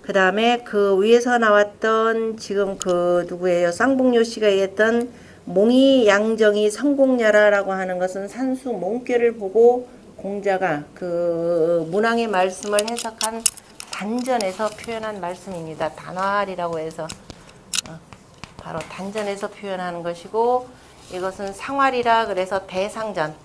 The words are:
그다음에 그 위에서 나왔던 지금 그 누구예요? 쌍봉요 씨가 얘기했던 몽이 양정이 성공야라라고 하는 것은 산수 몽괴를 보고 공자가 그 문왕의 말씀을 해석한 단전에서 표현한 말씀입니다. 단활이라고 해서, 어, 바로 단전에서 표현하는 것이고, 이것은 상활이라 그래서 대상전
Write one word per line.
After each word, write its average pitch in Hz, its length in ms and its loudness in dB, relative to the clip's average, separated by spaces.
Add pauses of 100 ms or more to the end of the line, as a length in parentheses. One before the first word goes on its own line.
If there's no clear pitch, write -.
그다음에 208 600 2
그 196 360 2
위에서 240 380 4
나왔던 220 1000 2
지금 196 400 -4
그 175 500 0
누구예요? 175 420 0
쌍봉요 247 540 2
씨가 214 240 0
얘기했던 214 640 2 (320)
몽이 247 640 4
양정이 214 640 4
성공야라라고 214 1000 2
하는 185 260 -4
것은 190 300 -4
산수 254 440 -6
몽괴를 233 640 0
보고 233 520 4 (320)
공자가 190 640 -2 (100)
그 170 960 0
문왕의 226 380 0
말씀을 208 600 0
해석한 226 520 -6 (480)
단전에서 220 800 -4
표현한 220 520 -8
말씀입니다. 175 680 -8
단활이라고 180 880 -4
해서, 160 260 -8 (840)
어, 160 100 -16 (600)
바로 165 200 -12
단전에서 202 680 -8
표현하는 180 540 -8
것이고, 226 680 -2 (440)
이것은 190 400 -6
상활이라 240 760 0
그래서 190 400 -4
대상전 190 680 -4 (100)